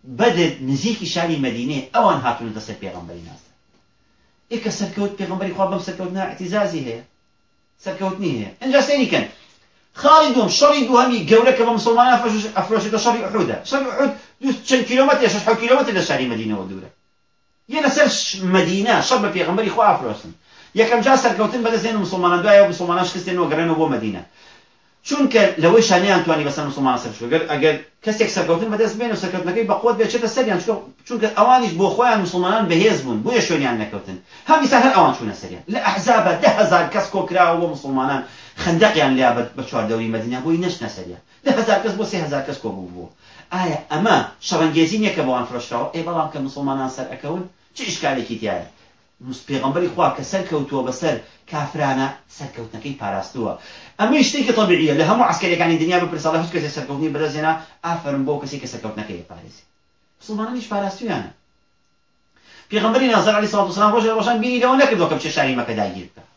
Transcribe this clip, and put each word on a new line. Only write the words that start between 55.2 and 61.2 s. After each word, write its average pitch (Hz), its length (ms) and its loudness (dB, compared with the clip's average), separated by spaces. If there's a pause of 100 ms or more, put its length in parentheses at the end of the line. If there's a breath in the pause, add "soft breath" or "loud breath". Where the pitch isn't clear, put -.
عەسکەرێکانی 170 520 0
دنیا 180 200 2
بپرسە، 160 260 -6
«ئەڵێ 160 140 0
هیچ 170 120 -6
کەسێ 147 220 -2
سەرکەوت 139 240 -8
نییە»، 151 140 -4
بەدەست 147 240 -4
هێنا، 160 140 0 (320 loud breath)
«ئافەرم 147 420 -4
بۆ 147 140 -2
کەسی 139 220 -12
کە 120 100 -12
سەرکەوتنەکەی 107 580 -10
پارێزی.» - 340 -20 (560)
مسلمانان 220 360 -8
هیچ 220 160 -10
پاراستویانە. 196 580 -6 (1400 soft breath)